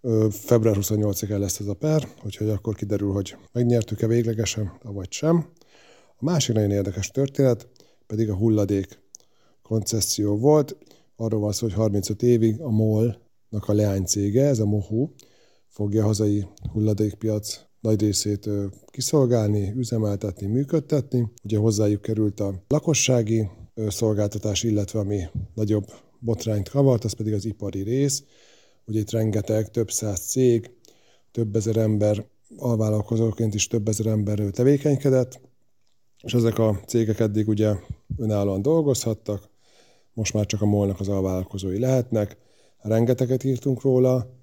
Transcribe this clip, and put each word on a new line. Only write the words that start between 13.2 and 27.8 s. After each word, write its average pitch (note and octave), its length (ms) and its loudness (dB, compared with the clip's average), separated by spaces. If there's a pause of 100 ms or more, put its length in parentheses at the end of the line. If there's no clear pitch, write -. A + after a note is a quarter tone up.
a G#2 40 2
leánycége, G2+ 720 2
ez C#3 140 2
a G#2+ 80 2
MOHU, G#2+ 420 0 (720)
fogja G#2 240 0
a G#2 40 4
hazai G#2 400 0 (260)
hulladékpiac G#2+ 880 -2 (200)
nagy A2 200 2
részét, G#2 460 0
ö, G2+ 200 -4 (200)
kiszolgálni, A2 920 2
üzemeltetni, G#2+ 680 -2
működtetni. C3+ 840 -2 (120)
Ugye G#2+ 140 0
hozzájuk G#2 440 2
került G#2+ 380 -2
a G2 140 -4 (140)
lakossági, A#2+ 800 2 (260)
ö, G#2+ 160 -4
szolgáltatás, G#2 720 -2
illetve G#2+ 360 0
ami G2+ 240 -2 (320)
nagyobb G#2 300 0 (340)
botrányt G#2+ 500 -2
kavart, C3+ 360 2
az A2 80 -2
pedig G#2+ 200 -4
az G2+ 120 -2
ipari G2+ 380 -6